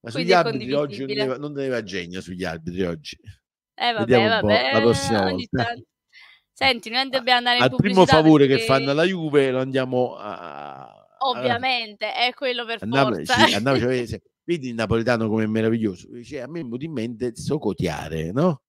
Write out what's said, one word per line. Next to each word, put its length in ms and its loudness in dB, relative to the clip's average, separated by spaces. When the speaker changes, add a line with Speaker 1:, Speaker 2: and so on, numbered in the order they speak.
Speaker 1:
Ma 100 -12
Speaker 2:
Quindi 200 -4
Speaker 1:
sugli 0 -
Speaker 2:
è 140 6
Speaker 1:
arbitri 280 -4
oggi 260 -2
non 80 -6
Speaker 2:
condivisibile. 160 -4
Speaker 1:
ne 40 -2
va, 100 -4
non 160 -8
ne 140 -4
va 160 -2
genio 380 -8
sugli 220 -10
arbitri 400 -6
oggi. 340 -6
Speaker 2:
Eh, 180 -2
vabbè, 140 -4
Speaker 1:
Vediamo 300 4
un 60 0
po' 60 0
Speaker 2:
vabbè, 260 2
Speaker 1:
la 80 2
prossima 440 2
Speaker 2:
ogni 260 -4
Speaker 1:
volta. 180 0
Speaker 2:
tanto. 140 -12
Senti, 360 -2
noi 120 -2
Speaker 1:
A-, 80 -4
Speaker 2:
dobbiamo 300 2
andare 180 0
in 60 4
Speaker 1:
al 120 6
primo 200 6
Speaker 2:
pubblicità 260 8
Speaker 1:
favore 260 8
che 60 4
Speaker 2:
perché 120 2
Speaker 1:
fanno 260 2
alla 120 2
Juve 480 2
lo 80 0
andiamo 560 -2
a, 720 -12
a 200 -20
Speaker 2:
Ovviamente, 960 -4
è 200 0
quello 320 -4
per 180 -8
Speaker 1:
a 20 -10
Napoli, 400 0
Speaker 2:
forza. 220 4
Speaker 1:
sì, 80 2
a 40 0
Napoli 220 2
Speaker 2:
<laughs> 20 -2
Speaker 1:
c'aveva 220 -2
se-, 160 -12
vedi 260 -4
il 60 -8
napoletano 520 0
come 160 0
è 40 -2
meraviglioso. 640 0
Dice: 300 -14
"A 60 -12
me 120 -10
è 40 -8
venuto 220 -8
in 80 -10
mente 420 -6
sto 220 -4
cotiare", 720 -4
no? 380 -2